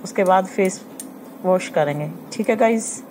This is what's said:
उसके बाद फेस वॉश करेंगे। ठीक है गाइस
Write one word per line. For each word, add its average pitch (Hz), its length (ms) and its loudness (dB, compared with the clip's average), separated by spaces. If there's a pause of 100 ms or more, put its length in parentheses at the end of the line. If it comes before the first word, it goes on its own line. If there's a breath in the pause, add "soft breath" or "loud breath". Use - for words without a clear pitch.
उसके - 200 -2
बाद 185 240 4
फेस 190 340 -2 (600)
वॉश 185 260 2
करेंगे। 147 400 0 (240)
ठीक 220 160 -2
है 226 60 4
गाइस 226 560 0